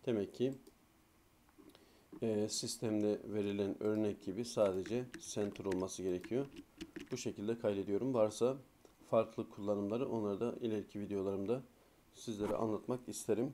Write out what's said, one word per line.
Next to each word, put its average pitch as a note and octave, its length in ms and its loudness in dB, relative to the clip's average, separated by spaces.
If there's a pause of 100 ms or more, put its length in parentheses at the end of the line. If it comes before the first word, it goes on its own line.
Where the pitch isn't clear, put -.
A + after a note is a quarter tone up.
Demek G#2 280 2
ki C3 200 2 (1700)
Ee, G#2+ 280 2
sistemde G#2+ 760 0
verilen G2+ 580 0
örnek G#2+ 400 2
gibi G2+ 220 -4
sadece G#2 600 2 (140)
center G#2 460 -4
olması F#2 380 0
gerekiyor. F#2+ 420 0 (680)
Bu C3 60 -4
şekilde G#2+ 420 -2
kaydediyorum. G2+ 540 2
Varsa A#2 440 4 (520)
farklı A2+ 400 2
kullanımları, G#2 600 0
onları G#2 300 0
da A#2 220 0
ileriki G#2+ 380 -2
videolarımda G2 600 0 (520)
sizlere G#2 420 -2
anlatmak A2 540 -2
isterim. A2+ 440 0